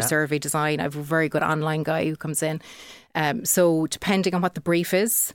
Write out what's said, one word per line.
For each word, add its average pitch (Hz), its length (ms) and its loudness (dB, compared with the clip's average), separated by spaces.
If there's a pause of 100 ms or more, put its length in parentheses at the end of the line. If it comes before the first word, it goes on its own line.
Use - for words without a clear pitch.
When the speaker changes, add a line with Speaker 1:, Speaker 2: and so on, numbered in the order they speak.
Speaker 1:
Yeah. - 0 -
Speaker 2:
survey 151 400 0
design. 151 400 -2
I've 147 160 -4
a 147 60 -6
very 160 260 2
good 151 160 0
online 156 400 0
guy 156 220 0
who 156 100 -2
comes 156 260 -6
in. 156 180 -2 (540)
Um, 147 300 0
so 165 420 4
depending 190 480 0
on 180 80 0
what 180 140 0
the 165 40 -8
brief 170 320 0
is, 208 420 2